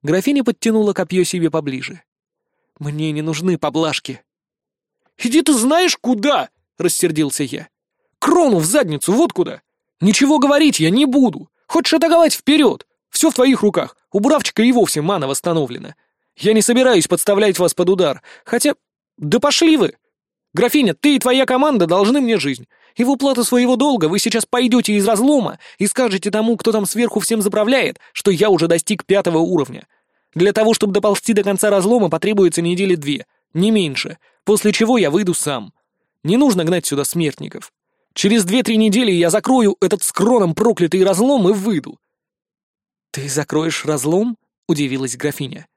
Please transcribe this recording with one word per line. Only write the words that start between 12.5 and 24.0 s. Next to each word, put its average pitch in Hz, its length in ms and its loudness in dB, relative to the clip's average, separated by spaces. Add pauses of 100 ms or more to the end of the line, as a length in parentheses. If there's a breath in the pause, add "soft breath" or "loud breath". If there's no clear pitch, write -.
Всё - 200 0
в 247 40 -4
твоих 254 280 2
руках, - 360 -2 (140)
у - 80 0
Буравчика 262 440 0
и 247 80 4
вовсе 196 300 2
мана 160 260 -2
восстановлена. 143 680 -4 (400)
Я 208 180 0
не 214 80 4
собираюсь 240 460 2
подставлять 196 520 0
вас 175 140 0
под 180 160 0
удар, 180 320 0 (240 loud breath)
хотя. 240 280 -2 (440)
Да 151 220 0
пошли 311 380 2
вы! 190 200 0 (560)
Графиня, 233 420 0
ты 294 200 2
и 254 40 0
твоя 254 260 2
команда 254 400 2
должны 202 360 2
мне 226 160 0
жизнь, 135 300 -6 (280 soft breath)
и 233 80 -2
в 247 60 0
уплату 269 340 0
своего 247 320 2
долга 240 300 0